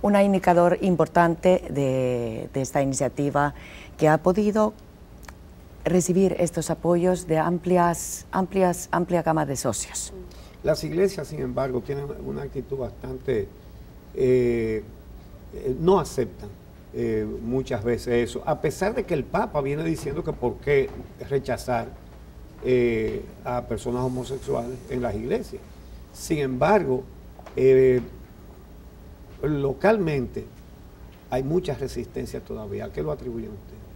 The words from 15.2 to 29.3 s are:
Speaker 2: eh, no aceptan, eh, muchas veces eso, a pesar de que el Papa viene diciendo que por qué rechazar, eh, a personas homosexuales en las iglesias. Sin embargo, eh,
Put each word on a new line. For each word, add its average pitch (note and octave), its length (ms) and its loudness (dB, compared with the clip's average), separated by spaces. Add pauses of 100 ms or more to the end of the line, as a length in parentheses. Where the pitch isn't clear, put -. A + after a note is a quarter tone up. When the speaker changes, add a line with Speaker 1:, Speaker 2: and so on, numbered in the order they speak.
Speaker 2:
eh, C3 280 -4
no F3+ 180 6
aceptan, A#2 500 -4 (460)
eh, A2+ 320 -2 (160)
muchas B2 400 -4
veces A#2+ 480 0
eso, - 160 -6
a D#3 140 -2
pesar F3+ 340 -2
de A#3+ 80 -2
que F3+ 120 -2
el C3 100 -2
Papa F#3 380 -2
viene C#3+ 200 -2
diciendo D#3+ 400 -4
que D#3 100 -4
por A#2+ 260 -2
qué C#3 300 2 (400)
rechazar, B2 720 -2 (640)
eh, A#2 600 2 (200)
a B2 180 -2
personas A#2+ 420 -4
homosexuales B2+ 720 -4 (100)
en B2+ 140 -4
las A2 140 -2
iglesias. C3 440 -4 (520)
Sin - 260 -4
embargo, C#3 640 2 (540)
eh, C3 440 8 (1400)